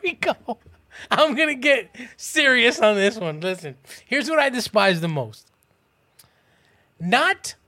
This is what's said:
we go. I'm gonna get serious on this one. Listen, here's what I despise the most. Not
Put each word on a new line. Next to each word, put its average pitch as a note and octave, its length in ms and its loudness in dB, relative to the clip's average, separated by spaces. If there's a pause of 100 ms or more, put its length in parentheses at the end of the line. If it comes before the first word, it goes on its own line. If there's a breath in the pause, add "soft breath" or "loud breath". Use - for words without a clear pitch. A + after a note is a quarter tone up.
we F4 120 -4
go. - 440 -6 (520 loud breath)
I'm D4 240 2
gonna D4+ 200 0
get C4 400 0 (220 loud breath)
serious B3+ 640 2
on G#3+ 160 4
this G3 200 2
one. D#3 240 -8
Listen, F3+ 360 -8 (300 loud breath)
here's C#4 240 -2
what D#4 80 0
I C#4 100 4
despise G3+ 520 0
the E3+ 80 -4
most. B2+ 380 -8 (1500 soft breath)
Not D4 560 0 (140)